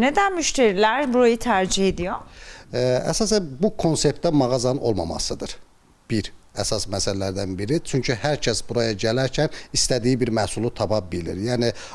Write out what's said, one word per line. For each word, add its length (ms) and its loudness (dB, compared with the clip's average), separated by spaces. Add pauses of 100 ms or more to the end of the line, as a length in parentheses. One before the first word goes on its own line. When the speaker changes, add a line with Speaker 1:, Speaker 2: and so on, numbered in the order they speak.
Speaker 1:
Nədən 320 2
müştərilər 760 2
burayı 360 4
tərcih 460 2
ediyor? 260 -6 (520)
Speaker 2:
E, 160 2 (200)
əsasən 480 0
bu 160 2
konseptdə 560 2
mağazanın 560 2
olmamasıdır. 720 -2 (520)
Bir 220 -2 (300)
əsas 300 -2
məsələlərdən 680 -2
biri. 280 -2
Çünki 320 -2
hər 260 -2
kəs 240 -2
buraya 300 -2
gələrkən 560 0 (220)
istədiyi 440 2
bir 140 0
məhsulu 420 -2
tapa 240 0 (120)
bilir. 260 -6 (100)
Yəni, 240 2 (240)